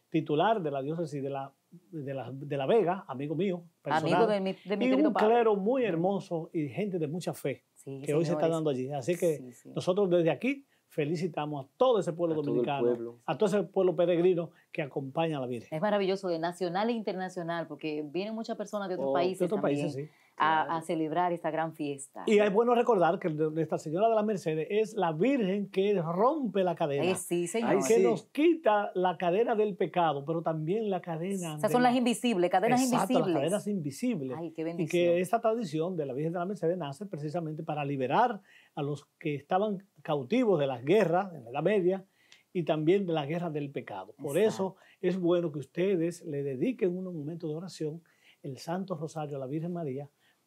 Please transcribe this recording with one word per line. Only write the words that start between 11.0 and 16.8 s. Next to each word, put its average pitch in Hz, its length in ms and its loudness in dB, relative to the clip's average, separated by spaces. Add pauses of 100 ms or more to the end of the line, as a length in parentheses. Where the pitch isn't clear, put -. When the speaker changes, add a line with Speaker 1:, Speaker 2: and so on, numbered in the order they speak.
Speaker 1:
a - 100 -20
todo 247 240 4
ese 165 140 -2
pueblo 165 200 0
Speaker 3:
A 156 40 -2
todo 151 40 0
el 143 60 -4
Speaker 1:
dominicano, 127 400 0
Speaker 3:
pueblo. 120 380 -2
Speaker 1:
a 151 120 -2
todo 208 120 4
ese 196 140 2
pueblo 180 340 2
peregrino 175 540 4 (200)
que 170 100 -6
acompaña 147 560 -4
a 131 40 -4
la 123 60 -4
Virgen. 123 280 -6
Speaker 2:
Es 156 60 -6
maravilloso, 190 480 0
de 165 100 -2
nacional 175 500 -2